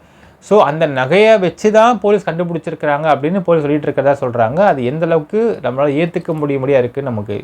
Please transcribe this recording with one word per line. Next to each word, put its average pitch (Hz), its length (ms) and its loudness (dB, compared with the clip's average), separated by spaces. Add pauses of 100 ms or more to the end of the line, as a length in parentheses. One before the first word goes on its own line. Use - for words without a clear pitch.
(420)
So, 202 200 4
அந்த 156 240 0
நகையை 160 520 2
வச்சு 185 340 -2
தான் 220 280 4
போலீஸ் 202 280 0
கண்டுபிடிச்சிருக்கிறாங்க 160 800 -4
அப்படின்னு 151 340 0
போலீஸ் 170 220 2
சொல்லிட்டு 147 300 -2
இருக்கிறதா 139 340 0
சொல்றாங்க. 120 320 0
அது 170 260 2
எந்த 156 220 -2
அளவுக்கு 170 560 -2
நம்மளால 131 260 -2
ஏத்துக்க 170 460 -2
முடிய 147 240 -2
முடியா 135 200 2
இருக்கு, 123 240 -2
நமக்கு 107 420 -6